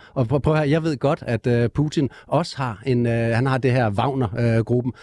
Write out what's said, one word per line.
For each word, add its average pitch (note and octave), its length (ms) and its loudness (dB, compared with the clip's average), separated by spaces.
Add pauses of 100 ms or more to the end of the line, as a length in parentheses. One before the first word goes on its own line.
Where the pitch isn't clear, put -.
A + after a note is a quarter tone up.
(140)
Og A2+ 140 0
prøv, C#3 120 0
prøv D#3 140 2
at D#3 60 2
høre, C#3+ 100 0
jeg D#3+ 120 2
ved D#3+ 140 -2
godt, C#3+ 300 -2
at, A#2 200 -2
øh, A#2+ 220 2
Putin D3 420 -2 (160)
også D#3 300 -2
har A2+ 300 -6
en, A#2+ 200 2
øh, A#2 60 2
han A#2 340 0
har C3 120 2
det B2 140 0
her A#2+ 180 2
Wagner, A#2 680 0
øh, G#2+ 60 2
gruppen. A#2+ 280 0 (100)